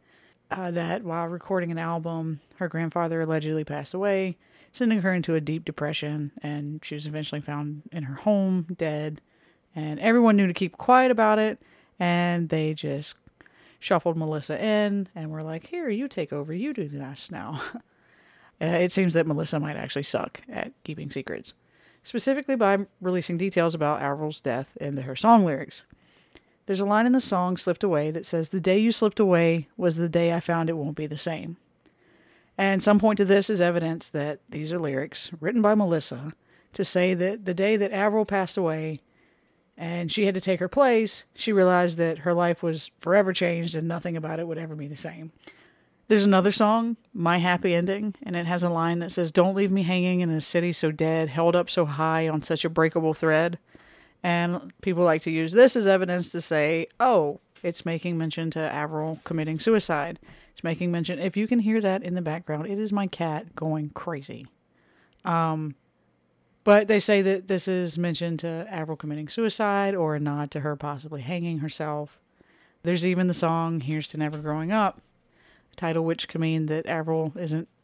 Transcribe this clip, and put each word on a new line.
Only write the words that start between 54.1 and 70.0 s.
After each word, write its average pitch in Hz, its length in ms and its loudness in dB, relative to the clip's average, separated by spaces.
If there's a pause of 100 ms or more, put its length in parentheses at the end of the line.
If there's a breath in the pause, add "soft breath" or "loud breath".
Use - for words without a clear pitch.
And 175 520 -2 (100)
people 175 220 2
like 160 180 4
to 165 80 -4
use 160 220 -2
this 247 240 8
as 214 100 2
evidence 180 460 2
to 175 80 -6
say, 160 480 0 (100)
"Oh, 190 400 4 (240)
it's 175 240 -4
making 170 320 -4
mention 160 320 -4
to 160 100 -4
Avril 156 600 -4
committing 160 380 -4
suicide." 175 580 0 (340 loud breath)
It's - 120 -12
making 170 260 -2
mention, 170 300 -2
if 180 160 -2
you 214 100 0
can 240 140 2
hear 220 200 2
that 190 220 0
in 175 120 -6
the 180 60 -2
background, 156 460 -6
it 202 120 -4
is 214 140 -4
my 202 140 0
cat 160 480 -6
going 156 360 -4
crazy. 139 560 -10 (800 soft breath)
Um, 160 520 0 (840)
but 208 260 8
they 214 120 4
say 202 220 4
that 190 260 0
this 185 180 -2
is 180 300 -2
mention 170 420 -2
to 165 300 -6
Avril 160 280 -6
committing 151 320 -8
suicide 202 640 0
or 156 200 0